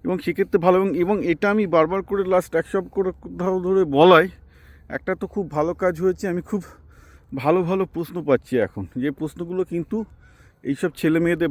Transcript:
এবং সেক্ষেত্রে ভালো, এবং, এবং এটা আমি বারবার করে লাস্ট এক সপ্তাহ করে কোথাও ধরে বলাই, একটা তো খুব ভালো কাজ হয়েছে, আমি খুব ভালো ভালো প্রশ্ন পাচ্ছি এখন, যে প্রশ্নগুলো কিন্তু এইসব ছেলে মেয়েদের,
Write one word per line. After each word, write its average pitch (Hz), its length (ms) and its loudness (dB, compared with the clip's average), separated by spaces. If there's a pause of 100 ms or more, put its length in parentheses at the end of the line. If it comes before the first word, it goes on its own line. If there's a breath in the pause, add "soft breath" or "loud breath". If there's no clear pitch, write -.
এবং 180 100 -2 (100)
সেক্ষেত্রে 190 400 -2
ভালো, 180 140 6
এবং, 196 100 0 (140)
এবং 190 120 0 (160)
এটা 165 220 0
আমি 214 100 2 (120)
বারবার 170 340 2
করে 196 140 -2 (100)
লাস্ট 180 220 0
এক 160 180 0
সপ্তাহ 190 240 -4
করে 185 140 0 (120)
কোথাও 175 340 -4 (100)
ধরে 190 140 2 (160)
বলাই, 175 300 8 (680 soft breath)
একটা - 160 -6 (100)
তো 196 60 -8
খুব 202 240 -6
ভালো 151 200 0 (100)
কাজ 185 120 0 (100)
হয়েছে, 185 300 0
আমি 175 80 -4
খুব 208 200 -6 (800 soft breath)
ভালো 156 180 2 (100)
ভালো 190 140 0 (120)
প্রশ্ন 165 200 -8 (120)
পাচ্ছি 131 260 2 (140)
এখন, 101 160 -8 (200)
যে 143 60 -2 (100)
প্রশ্নগুলো 170 420 -6 (100)
কিন্তু 170 260 -6 (720 soft breath)
এইসব 143 300 -4
ছেলে 160 240 0
মেয়েদের, 170 280 0